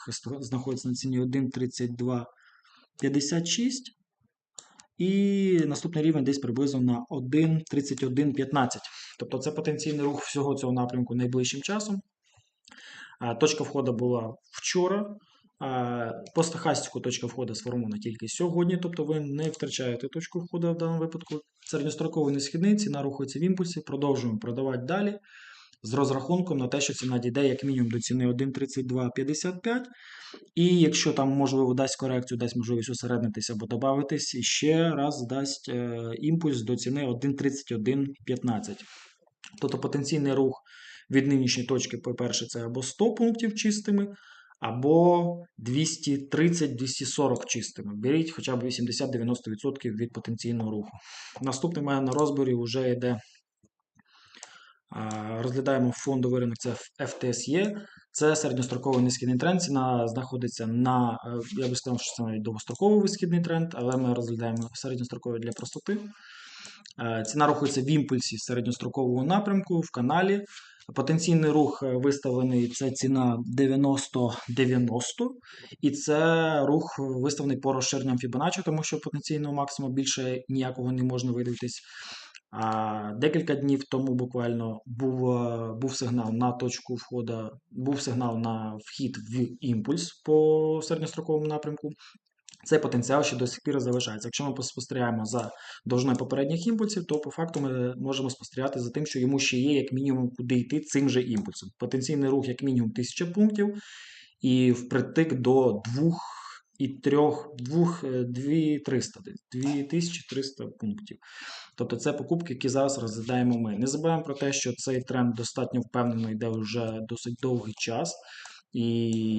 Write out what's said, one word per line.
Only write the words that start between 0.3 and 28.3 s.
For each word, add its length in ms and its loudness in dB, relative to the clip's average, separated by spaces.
знаходиться 480 -4
на 40 0
ціні 260 -2
один 300 0
тридцять 460 -4
два 300 -2
п'ятдесят 480 2
шість. 460 -2
І 720 4
наступний 360 -2
рівень 200 4
десь 160 2
приблизно 420 0
на 280 2
один 520 2
тридцять 320 -2
один 300 2
п'ятнадцять. 480 0
Тобто 180 -4
це 140 -4
потенційний 500 -2
рух 220 -2
всього 320 -2
цього 180 -2
напрямку 420 0
найближчим 460 0
часом. 400 -4
А, 160 -2
точка 280 4
входу 300 -2
була 400 -2
вчора. 640 0
А, 520 -2
по 80 4
стохастику 560 -2
точка 280 -4
входу 280 -6
сформована 420 -4
тільки 300 -8
сьогодні, 500 0
тобто 260 -4
ви 160 0
не 300 -2
втрачаєте 580 -4
точку 320 -8
входу 340 -2
в 40 -4
даному 220 -2
випадку. 420 -6
Середньостроковий 760 0
несхідний, 420 2
ціна 260 0
рухається 380 -4
в 40 -2
імпульсі, 380 0
продовжуємо 580 0
продавати 460 -2
далі 340 0
з 100 -6
розрахунком 640 2
на 100 0
те, 140 0
що 120 -2
ціна 240 -2
дійде 300 2
як 160 0
мінімум 260 2
до 100 -2
ціни 280 0
один 240 2